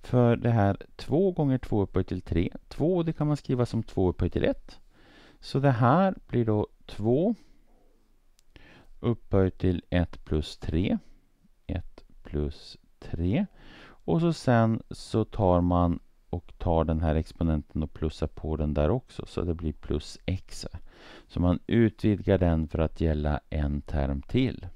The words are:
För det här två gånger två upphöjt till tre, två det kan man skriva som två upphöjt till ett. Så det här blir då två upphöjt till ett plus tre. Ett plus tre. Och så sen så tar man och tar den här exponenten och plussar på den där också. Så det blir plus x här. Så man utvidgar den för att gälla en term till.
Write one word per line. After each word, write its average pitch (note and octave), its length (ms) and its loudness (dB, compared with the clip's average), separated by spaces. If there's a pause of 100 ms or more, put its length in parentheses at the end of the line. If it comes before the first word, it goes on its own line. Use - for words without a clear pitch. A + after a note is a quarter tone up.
För A#2+ 360 2
det A#2+ 140 0
här G2+ 260 2 (200)
två F3+ 340 0
gånger C#3+ 280 0
två A2 240 0
upphöjt F#2 260 -2
till F#2 120 -4
tre, E2 300 0 (180)
två E3+ 340 0
det E3 100 -2
kan D3+ 140 -2
man D3 100 2
skriva B2 300 0
som A2+ 160 -2
två - 260 0
upphöjt F2 240 0
till - 120 0
ett. - 360 -4 (600)
Så - 180 -6
det C#3 120 4
här C3+ 440 4 (120)
blir A#2+ 180 0
då G#2+ 240 0 (180)
två C#3 480 0 (1700)
upphöjt G2 580 0
till F2+ 320 0
ett - 340 -2
plus - 340 -4
tre. G2+ 400 -2 (680)
Ett - 380 -10 (180)
plus - 560 -8 (200)
tre. G#2+ 480 -2 (380)
Och - 360 -2
så E3+ 120 2
sen A2+ 580 4
så - 340 -2
tar F2+ 360 4
man F2 380 4 (380)
och - 220 -12
tar E2 260 2
den D#2+ 160 0
här D#2+ 140 2
exponenten D#2 680 -2
och D2+ 100 -6
plussar - 340 -4
på D#2 300 -6
den D2+ 180 -2
där D2 160 2
också. - 360 -4
Så - 160 -6
det E2+ 120 -2
blir D#2+ 180 -4
plus - 540 -6
x - 460 -8
här. - 80 -12 (480)
Så - 120 -6
man F2 260 2
utvidgar G#2+ 720 2
den E2 300 2
för - 100 -6
att D#2+ 220 -2
gälla D2+ 400 0 (100)
en D2 320 -2
term C#2 400 -4
till. - 540 -2